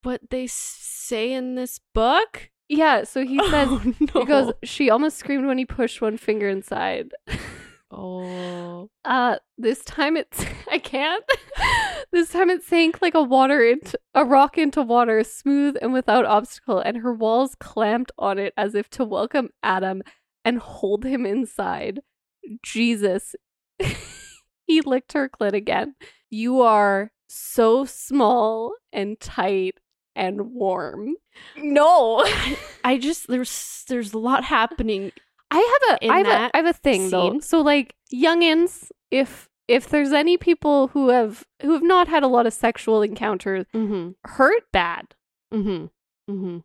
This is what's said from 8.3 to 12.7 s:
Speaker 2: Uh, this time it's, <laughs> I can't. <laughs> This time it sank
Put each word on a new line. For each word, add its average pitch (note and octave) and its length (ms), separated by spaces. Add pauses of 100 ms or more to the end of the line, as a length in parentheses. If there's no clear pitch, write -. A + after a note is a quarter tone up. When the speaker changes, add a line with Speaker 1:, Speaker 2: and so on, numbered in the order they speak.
Speaker 2:
Uh, B3 320 (200)
this A#3 280
time D#4 320
it's, - 280 (120)
<laughs> - 140
I D4+ 80
can't. D#4 500
<laughs> C#5 60 (760)
This E4+ 180
time F4+ 200
it F4+ 120
sank E4 400